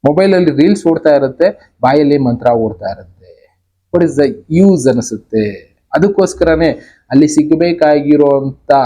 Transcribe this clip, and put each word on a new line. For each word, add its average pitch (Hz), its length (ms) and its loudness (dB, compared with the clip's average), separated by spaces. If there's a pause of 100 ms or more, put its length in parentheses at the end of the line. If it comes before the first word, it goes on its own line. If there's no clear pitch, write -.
ಮೊಬೈಲ್ 190 280 2
ಅಲ್ಲಿ 175 180 2
ರೀಲ್ಸ್ 170 360 0
ಓಡ್ತಾ 156 280 2
ಇರುತ್ತೆ, 139 640 -4
ಬಾಯಲ್ಲಿ 143 360 2
ಮಂತ್ರ 123 300 -2
ಓಡ್ತಾ 110 380 -2
ಇರುತ್ತೆ. 92 760 -18 (320)
What 170 160 0
is 139 120 -2
the 135 100 2 (360)
use 139 220 2
ಅನ್ಸುತ್ತೆ. 107 880 -6 (160)
ಅದಕ್ಕೋಸ್ಕರನೇ 165 760 0 (420)
ಅಲ್ಲಿ 139 160 4
ಸಿಗ್ಬೇಕಾಗಿರೋಂಥ 147 1400 0 (140)